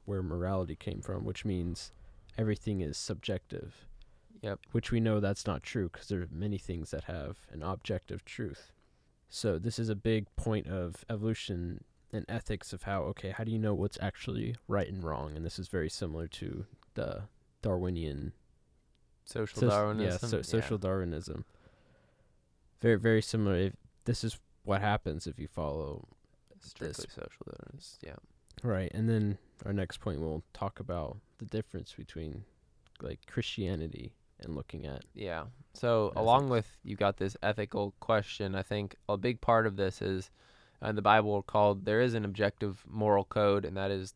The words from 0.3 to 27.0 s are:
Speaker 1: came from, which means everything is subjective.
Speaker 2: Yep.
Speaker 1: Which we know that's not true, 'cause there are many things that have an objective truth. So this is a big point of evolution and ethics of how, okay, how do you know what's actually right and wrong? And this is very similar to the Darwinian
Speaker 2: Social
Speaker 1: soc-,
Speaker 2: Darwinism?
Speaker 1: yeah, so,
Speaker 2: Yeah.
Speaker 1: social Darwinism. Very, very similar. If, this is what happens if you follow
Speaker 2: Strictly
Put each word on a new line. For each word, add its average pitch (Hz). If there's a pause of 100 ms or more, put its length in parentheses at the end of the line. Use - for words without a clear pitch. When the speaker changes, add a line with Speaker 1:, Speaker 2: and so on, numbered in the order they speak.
Speaker 1:
came 98
from, 95
which 98
means 87 (460)
everything 107
is 73
subjective. - (560)
Speaker 2:
Yep. 101 (120)
Speaker 1:
Which -
we 117
know 110
that's 101
not 92
true, 95
'cause -
there 95
are 87
many 101
things 85
that 71
have 73
an 78
objective -
truth. - (560)
So 95
this 110
is 113
a 107
big 107
point 110
of 87
evolution 101 (300)
and 107
ethics -
of 95
how, 98
okay, 95
how 113
do 110
you 113
know 107
what's 98
actually 110 (120)
right 101
and 95
wrong? 76
And 80
this 85
is 90
very 82
similar 82
to - (280)
the 98 (340)
Darwinian 90 (920)
Speaker 2:
Social -
Speaker 1:
soc-, 120
Speaker 2:
Darwinism? 104
Speaker 1:
yeah, 90 (120)
so, 110
Speaker 2:
Yeah. -
Speaker 1:
social 110
Darwinism. 90 (1300)
Very, 113
very 110
similar. 104
If, 95 (300)
this -
is 113 (240)
what 98
happens 101
if 82
you 73
follow 76 (540)
Speaker 2:
Strictly - (180)